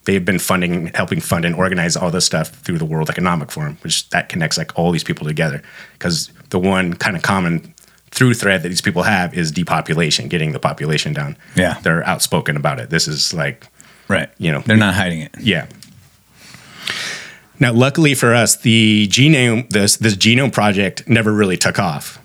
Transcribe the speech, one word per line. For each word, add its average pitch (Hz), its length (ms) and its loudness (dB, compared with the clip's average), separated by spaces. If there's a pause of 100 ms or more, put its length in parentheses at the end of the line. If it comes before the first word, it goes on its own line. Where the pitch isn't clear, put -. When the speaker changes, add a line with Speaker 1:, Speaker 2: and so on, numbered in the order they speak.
Speaker 1:
They've 98 180 0
been 92 140 0
funding, 87 560 -2
helping 90 260 -2
fund 85 240 0
and 85 100 0
organize 90 400 0
all 85 160 -2
this 87 140 -2
stuff 78 240 -2
through - 300 -8
the 80 80 -4
World 78 240 -4
Economic 87 420 -2
Forum, 78 300 -8
which - 260 -4
that - 220 -4
connects, 80 260 -4
like, 80 200 -8
all 87 160 2
these 80 120 -2
people 78 220 -6
together. 76 360 -4 (360)
'Cause 82 320 -4 (200)
the 98 80 -2
one 92 360 0
kind 92 220 -4
of 80 60 -6
common 87 520 0 (360)
through 127 240 4
thread 98 280 0
that 87 80 -4
these 90 100 -4
people 90 220 -2
have 90 320 0
is 82 180 -2
depopulation, 80 760 -2
getting 78 240 -2
the 69 60 -6
population 76 540 -4
down. 73 240 -6 (180)
Speaker 2:
Yeah. 90 280 0
Speaker 1:
They're 85 260 0
outspoken 78 480 -2
about 71 240 -2
it. 58 80 -12
This 80 180 0
is, 76 280 -4
like, 71 320 -6 (420)
Speaker 2:
Right. 82 300 -2
Speaker 1:
you 82 120 -2
know. 71 160 -2
Speaker 2:
They're 107 120 4
not 101 160 4
hiding 90 260 -2
it. 73 180 -14
Speaker 1:
Yeah. 87 280 -2 (1900)
Now, 123 120 4
luckily 135 420 4
for 120 200 4
us, 113 220 4
the 107 520 4
genome, 123 600 4
this, 101 260 2
this 110 200 2
Genome 117 360 2
Project 101 540 2
never 110 260 4
really 101 240 2
took - 220 0
off, 80 460 -4